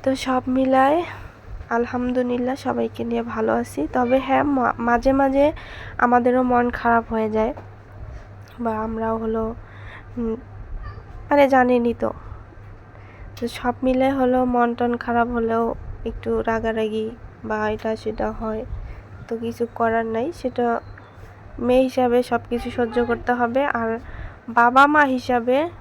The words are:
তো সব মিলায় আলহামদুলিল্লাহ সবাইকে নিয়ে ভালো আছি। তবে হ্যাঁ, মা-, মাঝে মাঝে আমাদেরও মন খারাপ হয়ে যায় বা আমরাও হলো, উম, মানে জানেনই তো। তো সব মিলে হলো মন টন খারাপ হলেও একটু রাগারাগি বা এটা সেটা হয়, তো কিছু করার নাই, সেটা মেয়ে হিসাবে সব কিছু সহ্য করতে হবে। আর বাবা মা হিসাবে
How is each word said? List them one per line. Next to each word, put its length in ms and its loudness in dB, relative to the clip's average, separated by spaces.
তো 120 2
সব 320 -2
মিলায় 560 4
আলহামদুলিল্লাহ 840 0
সবাইকে 480 -2
নিয়ে 200 -2
ভালো 300 0
আছি। 400 -2
তবে 260 2
হ্যাঁ, 240 2
মা-, 340 2
মাঝে 340 2
মাঝে 400 4
আমাদেরও 460 4
মন 260 4
খারাপ 400 2
হয়ে 200 0
যায় 240 0
বা 180 -2
আমরাও 400 -4
হলো, 380 -2
উম, 180 -2
মানে 200 8
জানেনই 440 6
তো। 200 -4
তো 80 -4
সব 260 -4
মিলে 280 2
হলো 340 2
মন 300 2
টন 220 0
খারাপ 300 0
হলেও 480 0
একটু 360 -4
রাগারাগি 680 -2
বা 260 -2
এটা 260 -2
সেটা 360 -4
হয়, 340 -6
তো 100 -6
কিছু 380 -4
করার 300 0
নাই, 260 -4
সেটা 480 -2
মেয়ে 220 4
হিসাবে 420 2
সব 160 -2
কিছু 220 -4
সহ্য 340 0
করতে 280 -2
হবে। 320 0
আর 340 -4
বাবা 380 6
মা 160 6
হিসাবে 680 0